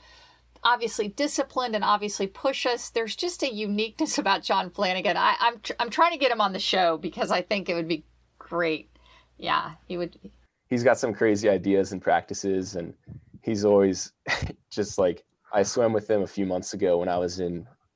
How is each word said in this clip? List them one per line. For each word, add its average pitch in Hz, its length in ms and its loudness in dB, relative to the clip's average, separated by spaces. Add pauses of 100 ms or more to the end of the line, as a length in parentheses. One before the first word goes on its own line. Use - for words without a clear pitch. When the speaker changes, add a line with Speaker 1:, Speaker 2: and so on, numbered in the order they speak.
(640)
Speaker 1:
obviously 233 440 0
disciplined 262 680 -2
and 202 80 -2
obviously 208 440 0
push - 380 -4
us. 240 240 -2
There's 226 260 -4
just 359 280 -4
a 262 100 -2
uniqueness 214 640 -2
about 190 260 0
John 190 260 0
Flanagan. 185 480 0
I, 196 220 4
I'm 233 200 0
tr-, - 200 -8
I'm 240 100 -2
trying 330 220 4
to 330 60 -6
get 254 140 2
him 220 100 2
on 196 120 2
the 190 60 -6
show 180 380 2
because 175 340 -6
I 180 100 2
think 190 280 -2
it 175 60 -2
would 165 120 -2
be 160 180 -4 (340)
great. 165 500 -2 (480)
Yeah, 156 340 -2 (160)
he 180 100 -6
would. 175 200 -8 (520)
Speaker 2:
He's 120 140 0
got 120 140 6
some 117 160 -2
crazy 107 360 2
ideas 95 420 2
and 90 100 -6
practices, 95 760 -2
and 85 180 -8 (480)
he's 104 240 -2
always 98 460 4 (300)
<laughs> - 300 -8
just - 260 -4
like, 90 260 0 (280)
I 104 120 2
swam 117 300 2
with 104 160 -2
him 104 140 2
a 87 40 -2
few 98 180 -4
months 90 280 -4
ago 92 240 2
when 90 120 0
I 87 80 0
was 90 220 -2
in 87 280 -6 (280)